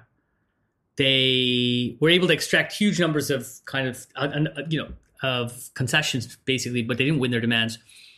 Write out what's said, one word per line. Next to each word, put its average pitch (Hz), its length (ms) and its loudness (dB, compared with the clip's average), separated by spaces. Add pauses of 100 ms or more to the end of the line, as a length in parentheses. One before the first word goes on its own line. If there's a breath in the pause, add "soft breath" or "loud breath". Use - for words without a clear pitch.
(960)
they 127 1040 2
were 151 80 4
able 180 180 6
to 165 60 4
extract 156 400 0
huge 196 260 0
numbers 151 300 0
of 131 180 -2 (180)
kind 131 220 -2
of, - 180 -8 (120)
uh, 139 160 -2
uh, 151 340 -2
you 156 140 -2
know, - 80 -10 (340)
of 123 500 -4
concessions, 127 720 -2
basically, 123 380 -2
but 117 140 -2
they 131 80 0
didn't 151 140 2
win 123 120 0
their 120 100 0
demands. 113 360 0 (400 loud breath)